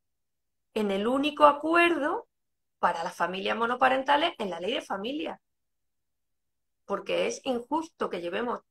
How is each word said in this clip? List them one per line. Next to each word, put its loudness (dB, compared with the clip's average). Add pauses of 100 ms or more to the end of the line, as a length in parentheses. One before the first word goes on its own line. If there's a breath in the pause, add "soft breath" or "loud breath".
(760)
en 0
el 0
único 4
acuerdo 2 (500)
para 0
las -8
familias -2
monoparentales 2
en -4
la -8
ley -4
de -4
familia. -6 (1400)
Porque -2
es -6
injusto -4
que -6
llevemos -4 (100)